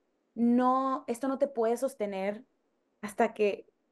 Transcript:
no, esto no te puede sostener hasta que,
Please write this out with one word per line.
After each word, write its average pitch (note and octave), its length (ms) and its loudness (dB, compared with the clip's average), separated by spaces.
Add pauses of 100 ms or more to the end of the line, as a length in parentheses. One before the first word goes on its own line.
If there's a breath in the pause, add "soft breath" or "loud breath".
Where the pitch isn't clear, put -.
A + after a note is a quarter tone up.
(340)
no, B3+ 760 2
esto C4 200 -4
no C4+ 100 -2
te C#4 100 2
puede A#3 300 0
sostener G#3 680 -4 (580)
hasta G#3+ 320 0
que, G#3 320 0 (260)